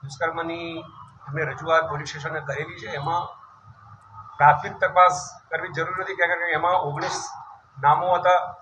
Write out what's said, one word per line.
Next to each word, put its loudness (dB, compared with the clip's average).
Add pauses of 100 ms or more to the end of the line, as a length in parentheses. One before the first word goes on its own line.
દુષ્કર્મની -6 (440)
અમે -2
રજૂઆત 2
પોલીસ -6
સ્ટેશને -8
કરેલી -8
છે. -12
એમાં -2 (1120)
પ્રાથમિક 6
તપાસ 4 (100)
કરવી -4
જરૂરી -4
નથી, -6
કારણ 2
કે -2
એમાં 2
ઓગણીસ -2 (540)
નામો 4
હતા 4 (240)